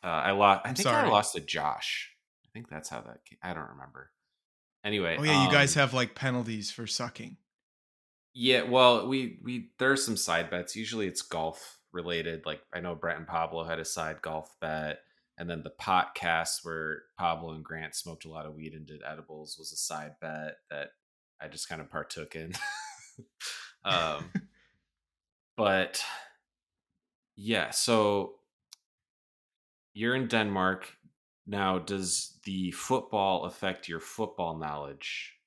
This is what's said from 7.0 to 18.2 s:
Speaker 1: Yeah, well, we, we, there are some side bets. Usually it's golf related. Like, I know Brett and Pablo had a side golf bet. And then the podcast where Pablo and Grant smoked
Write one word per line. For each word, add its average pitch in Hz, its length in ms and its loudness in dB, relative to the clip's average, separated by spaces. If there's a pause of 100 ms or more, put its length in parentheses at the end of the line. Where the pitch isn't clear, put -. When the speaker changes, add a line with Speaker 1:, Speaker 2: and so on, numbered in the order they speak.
Speaker 1:
Yeah, 123 300 6
well, 123 460 8
we, 131 360 -2
we, 120 340 -6
there 131 140 6
are 139 60 6
some 113 180 0
side 85 320 2
bets. 87 260 -4
Usually 110 320 -4
it's 87 140 -4
golf - 580 -6 (140)
related. 82 540 -4
Like, - 160 -6 (100)
I 87 80 -6
know 87 140 -6
Brett 80 240 -2
and 80 80 -12
Pablo 82 380 -2
had 82 140 -4
a 80 60 -4
side 78 380 -6
golf 80 360 -8
bet. 78 420 -6 (360)
And 87 140 -8
then 82 140 -6
the - 140 -10
podcast 87 840 0
where 78 380 -6 (160)
Pablo 82 340 -2
and 78 100 -12
Grant 80 320 -10
smoked - 300 -10